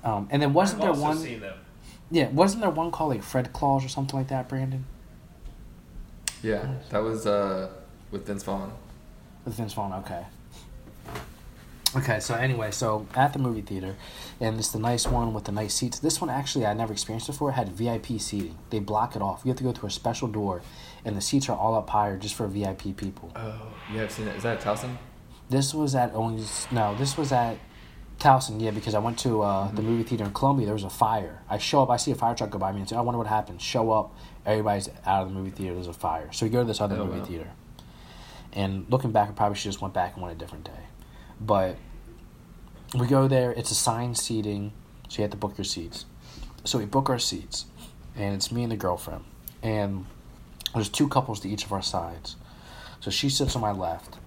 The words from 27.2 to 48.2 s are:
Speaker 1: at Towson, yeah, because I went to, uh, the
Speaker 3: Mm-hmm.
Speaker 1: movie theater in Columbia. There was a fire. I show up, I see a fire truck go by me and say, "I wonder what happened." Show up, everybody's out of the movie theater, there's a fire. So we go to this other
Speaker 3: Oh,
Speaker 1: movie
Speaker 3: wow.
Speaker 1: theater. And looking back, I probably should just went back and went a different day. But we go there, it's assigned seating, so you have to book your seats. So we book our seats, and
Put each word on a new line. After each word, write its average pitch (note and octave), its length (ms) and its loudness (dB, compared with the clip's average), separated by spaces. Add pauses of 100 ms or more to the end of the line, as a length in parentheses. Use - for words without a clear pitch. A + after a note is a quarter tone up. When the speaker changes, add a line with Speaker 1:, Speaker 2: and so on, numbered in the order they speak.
Speaker 1:
at A#2 260 4 (640)
Towson, C3 420 8
yeah, A2+ 100 2
because G#2+ 220 -2
I G#2 60 6
went A2+ 200 0
to, A2 220 4
uh, G2 300 2
the G#2+ 100 -2
Speaker 3:
Mm-hmm. A2 80 2
Speaker 1:
movie A#2 140 4
theater A2 220 0
in G2 80 -4
Columbia. C3+ 320 4
There G#2 100 0
was G#2 80 -2
a F#2+ 60 -6
fire. G#2+ 600 2
I G#2 80 0
show C#3 260 6
up, A#2+ 60 4
I B2 60 6
see C3 160 0
a A#2+ 40 2
fire A#2+ 200 2
truck A2 140 -2
go G2 100 -4
by F#2+ 140 0
me G2+ 80 -4
and F#2+ 80 -6
say, A2+ 80 -2
"I A#2+ 40 2
wonder A#2+ 160 2
what A2+ 100 -2
happened." G#2+ 340 0
Show A2+ 300 2
up, G#2+ 220 4 (320)
everybody's G#2 440 2 (160)
out F#2+ 180 4
of F#2+ 60 -4
the F#2+ 40 -6
movie F#2+ 180 -4
theater, F#2 240 -4
there's F2+ 120 -6
a E2+ 60 -8
fire. D#2+ 400 -2
So - 120 0
we G#2+ 40 2
go A#2+ 100 4
to A#2+ 80 4
this G#2+ 140 0
other G2+ 160 2
Speaker 3:
Oh, G#2 80 -2
Speaker 1:
movie G2 160 -4
Speaker 3:
wow. - 40 -8
Speaker 1:
theater. E2 240 -8 (1040)
And F#2+ 380 0
looking C3 220 4
back, G#2 180 6
I - 20 -8
probably G#2 260 2
should G2+ 140 -4
just F#2+ 100 -6
went G2 120 -6
back F2+ 220 0
and F#2+ 80 -10
went F2 120 -8
a - 20 -14
different - 280 -12
day. - 60 -12 (680)
But G2 360 4 (1200)
we B2 80 4
go C3+ 220 8
there, B2+ 240 6
it's A#2 180 -2
assigned A#2+ 480 2
seating, G#2 540 -2 (360)
so - 100 -8
you G#2 40 2
have G#2 100 2
to G2+ 60 -8
book G2+ 180 -2
your G2 100 -2
seats. - 400 -6 (580)
So - 160 2
we G#2 60 -2
book C3+ 260 2
our B2 80 2
seats, - 460 -4 (500)
and G2+ 180 0